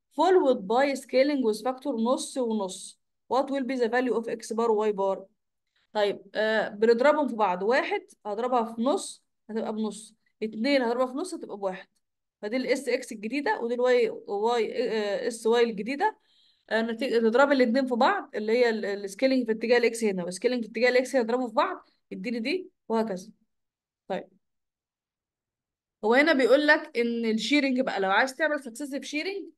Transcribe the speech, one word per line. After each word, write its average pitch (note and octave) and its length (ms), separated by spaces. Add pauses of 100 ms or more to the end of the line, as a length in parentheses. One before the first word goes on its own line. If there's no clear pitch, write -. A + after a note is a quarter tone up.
(120)
followed D4+ 460
by B3+ 420
scaling C4 440
with G#3+ 200
factor C4 240
نص A#3+ 500
ونص. G#3+ 600 (340)
What C4+ 120
will C#4 180
be B3+ 140
the A#3+ 120
value B3 240
of A3+ 160
X A3+ 260
bar A#3 140
و G#3+ 220
Y G3+ 40
bar؟ F#3+ 240 (760)
طيب، G#3 280 (140)
آه، G#3+ 340
بنضربهم A#3 580
في A3+ 80
بعض. F#3+ 280
واحد D#4 440 (180)
هضربها A3+ 480
في A3+ 80
نص، D4+ 420 (260)
هتبقى A3 240
بنص. G#3+ 420 (280)
اتنين A#3+ 380
هضربها A#3+ 240
في B3 80
نص، E4+ 200
هتبقى A3+ 240
بواحد. F#3+ 300 (540)
فدي G#3+ 160
ال B3+ 100
اس C4+ 220
اكس B3+ 220
الجديدة، B3 500
ودي A#3 120
ال B3 80
واي، B3 280
واي، A3+ 800
آه، G#3 380
اس A3+ 200
واي A#3 160
الجديدة. A#3 540 (520)
آه، A3 120
نتيجة A3+ 380
نضرب A#3+ 320
الاتنين B3+ 340
في B3+ 100
بعض، D#4+ 400
اللي G#3+ 160
هي A#3+ 180
ال، G#3+ 160
السكيلينج G3+ 600
في A3 60
اتجاه A#3 260
الاكس A3+ 260
هنا، F#3+ 200
والسكيلينج A#3 400
في G#3+ 60
اتجاه A#3+ 200
الاكس B3+ 260
هنا، B3 100
اضربه B3 220
في G#3+ 60
بعض، F4+ 360 (220)
يديني G#3+ 280
دي، D4 300 (200)
وهكذا. A3 420 (760)
طيب. F#3 200 (1800)
هو G#3+ 100
هنا D4+ 200
بيقول C4 340
لك D#4 300
ان A#3 280
الشيرنج B3+ 560
بقى، - 180
لو F#3+ 120
عايز B3+ 240
تعمل D4 280
سكسيسيف C4+ 400
شيرنج، D#4+ 420 (120)